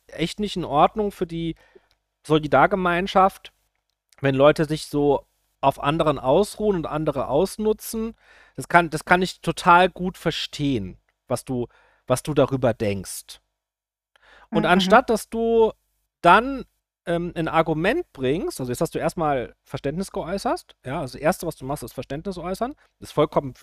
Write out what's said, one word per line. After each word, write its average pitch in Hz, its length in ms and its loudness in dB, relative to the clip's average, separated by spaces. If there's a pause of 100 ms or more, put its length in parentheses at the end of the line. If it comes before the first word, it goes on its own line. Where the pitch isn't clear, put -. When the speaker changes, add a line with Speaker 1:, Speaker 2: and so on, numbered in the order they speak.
Speaker 1:
echt - 340 -8
nicht 202 160 -4
in 170 80 -4
Ordnung 175 480 2
für - 140 -6
die 165 300 -8 (680)
Solidargemeinschaft, 175 1300 2 (680)
wenn 135 140 0
Leute 147 320 6
sich 151 200 -6
so 143 400 0 (340)
auf 135 220 0
anderen 151 360 0
ausruhen 196 580 0
und 156 100 -4
andere 147 420 -4
ausnutzen. 214 880 -4 (400)
Das 131 120 -12
kann, 170 220 4
das 156 160 -8
kann 180 160 2
ich - 200 -6
total 175 480 4
gut 180 280 -8
verstehen, 131 800 -4 (300)
was 123 160 -4
du, 123 240 -6 (380)
was 127 160 0
du 151 120 -4
darüber 131 400 2
denkst." - 680 -6 (1120)
Und 180 100 2
Speaker 2:
Mhm, 151 80 0
mhm. - 0 -
Speaker 1:
anstatt, 190 380 4
dass - 200 -2
du 226 420 2 (500)
dann, 226 420 4 (420)
ähm, 170 280 -2
ein 165 140 -4
Argument 165 640 0
bringst, 156 480 -4
also 127 120 -6
jetzt - 80 -6
hast 165 140 -4
du 151 60 -4
erstmal 147 540 -4 (100)
Verständnis 147 480 -8
geäußert, 196 640 -6 (100)
ja, 135 140 -6
also 135 140 -10
das - 80 -14
Erste, 165 240 0
was 156 100 -8
du - 100 -16
machst, 143 160 -6
ist 117 100 -14
Verständnis 170 460 -10
äußern, 190 360 -6 (260)
ist - 120 -18
vollkommen 147 500 0